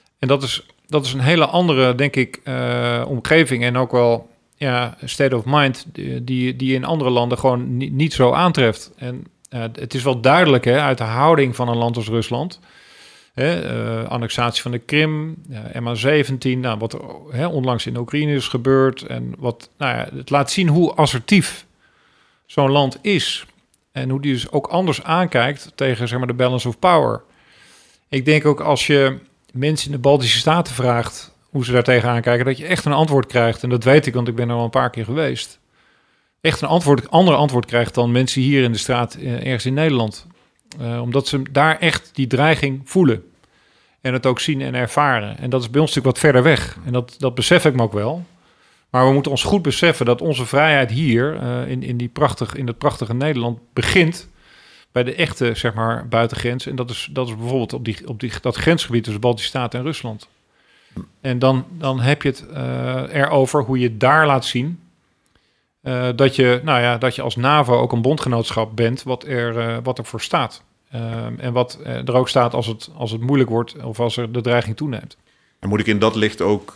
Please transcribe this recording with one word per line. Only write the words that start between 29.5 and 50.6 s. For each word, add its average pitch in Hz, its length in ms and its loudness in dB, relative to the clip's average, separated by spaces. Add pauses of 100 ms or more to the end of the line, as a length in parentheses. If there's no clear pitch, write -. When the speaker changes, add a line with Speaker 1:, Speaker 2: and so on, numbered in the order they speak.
Speaker 1:
mensen 147 320 -2
in 143 100 -8
de 127 60 -6
Baltische 131 360 4
Staten 170 360 0
vraagt 120 640 -2 (140)
hoe 131 160 -2
ze 117 60 -4
daar 123 120 4
tegenaan 120 380 2
kijken, 120 240 2
dat 131 120 -2
je 147 80 -12
echt 175 200 -2
een 147 80 0
antwoord 143 320 2
krijgt. 117 380 0
En 123 60 -4
dat 123 140 0
weet 143 220 6
ik, 123 80 -2
want 120 140 -2
ik 117 80 -4
ben 120 140 -2
er 120 60 -2
al 120 80 -2
een 117 60 -2
paar 123 200 2
keer 113 160 -8
geweest. 127 540 -6 (800)
Echt 160 200 -2
een 147 60 -2
antwoord, 147 420 2
ander 175 260 6
antwoord 127 300 2
krijgt 120 280 0
dan 120 180 2
mensen 127 300 2
hier 135 220 4
in 120 80 2
de 113 60 -2
straat, 120 380 -2
eh, 131 180 -8
ergens 120 320 -4
in 131 80 -2
Nederland. 135 540 -2 (520)
Eh, 120 220 -6
omdat 120 260 -2
ze 139 140 -2 (100)
daar 147 280 2
echt - 340 -2
die 135 140 -2
dreiging 139 580 0
voelen. 135 380 2 (800)
En 131 120 -2
het 127 120 -2
ook 127 140 2
zien 139 220 -2
en 131 140 -6
ervaren. 123 640 0
En 131 120 -8
dat 127 120 0
is 113 80 -8
bij 143 120 2
ons 156 140 0
natuurlijk 131 260 2
wat 151 120 6
verder 127 180 6
weg. - 340 -2
En 123 80 -4
dat, 123 260 -4
dat 123 160 -2
besef 170 300 4
ik 143 100 4
me 127 60 2
ook 110 120 0
wel. 131 320 -4 (640)
Maar 127 180 4
we 135 60 6
moeten 139 180 0
ons 135 120 -2
goed 202 180 2
beseffen 156 440 2
dat 120 160 2
onze 127 240 -2
vrijheid 143 460 4